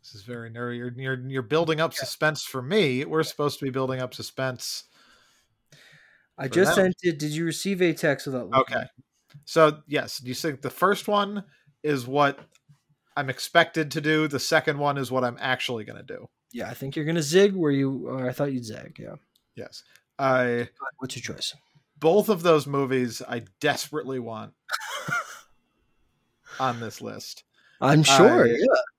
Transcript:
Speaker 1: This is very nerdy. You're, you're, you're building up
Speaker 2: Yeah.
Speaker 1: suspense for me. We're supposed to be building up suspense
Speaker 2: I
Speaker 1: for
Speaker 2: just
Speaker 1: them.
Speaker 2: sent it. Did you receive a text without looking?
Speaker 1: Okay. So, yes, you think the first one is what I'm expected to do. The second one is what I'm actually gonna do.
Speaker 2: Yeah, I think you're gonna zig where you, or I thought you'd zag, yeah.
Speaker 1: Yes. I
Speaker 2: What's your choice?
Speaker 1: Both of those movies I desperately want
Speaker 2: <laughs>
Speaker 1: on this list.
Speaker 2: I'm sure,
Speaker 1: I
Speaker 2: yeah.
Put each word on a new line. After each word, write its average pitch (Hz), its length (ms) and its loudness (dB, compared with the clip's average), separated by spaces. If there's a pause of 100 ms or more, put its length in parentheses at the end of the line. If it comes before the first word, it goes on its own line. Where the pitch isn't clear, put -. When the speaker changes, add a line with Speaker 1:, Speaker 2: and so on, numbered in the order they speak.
Speaker 1:
This - 140 -20
is 101 60 -20
very 117 280 -12
nerdy. 120 280 -8
You're, 120 180 -8
you're, 131 320 -6
you're 135 140 -2
building 156 380 2
up 165 140 0
Speaker 2:
Yeah. - 60 -8
Speaker 1:
suspense 151 420 -2
for - 180 -8
me. 143 440 2
We're 156 180 0
supposed 147 380 -2
to 143 40 -6
be 135 60 -2
building 131 300 -2
up 127 140 -8
suspense - 720 -8 (1500)
Speaker 2:
I 135 120 -6
Speaker 1:
for 127 60 -6
Speaker 2:
just 175 220 6
Speaker 1:
them. 190 100 6
Speaker 2:
sent 180 160 0
it. 170 160 0
Did 151 120 -4
you 160 140 -2
receive 175 360 -2
a 175 140 4
text 156 320 -2
without 123 240 -6
looking? 131 260 2
Speaker 1:
Okay. 113 100 -4 (580)
So, 151 420 4
yes, 139 380 -4
you 123 100 -8
think 139 280 -6
the 131 80 -4
first 196 380 0
one 202 360 -2 (380)
is 139 240 -2
what 139 320 2 (800)
I'm 139 140 -4
expected 160 640 0
to 160 80 -4
do. 156 280 2
The 143 120 -4
second 156 380 2
one 143 200 0
is 127 120 -4
what 127 140 2
I'm 120 160 -2
actually 123 440 -2
gonna 107 180 -14
do. - 260 -14 (240)
Speaker 2:
Yeah, - 160 -8
I 139 60 -10
think 139 220 -8
you're 156 80 -4
gonna 165 180 0
zig 190 320 6
where 165 160 2
you, 135 380 0
or 127 200 -4
I 131 40 -4
thought 143 200 -2
you'd 123 120 -6
zag, - 340 -14
yeah. 107 160 -16 (400)
Speaker 1:
Yes. - 300 -16 (340)
I 123 500 0 (300)
Speaker 2:
What's - 180 -10
your - 180 -10
choice? - 200 -10 (440)
Speaker 1:
Both 196 300 4
of 185 140 2
those 156 240 6
movies 131 600 0
I 120 180 -6 (160)
desperately 135 580 -4
want 110 340 -10 (1120)
Speaker 2:
<laughs> - 1000 -20
Speaker 1:
on 123 200 -2
this 110 200 -10
list. 107 440 -14 (360)
Speaker 2:
I'm 147 220 6
sure, 151 440 8
Speaker 1:
I 117 40 4
Speaker 2:
yeah. 147 160 2 (320)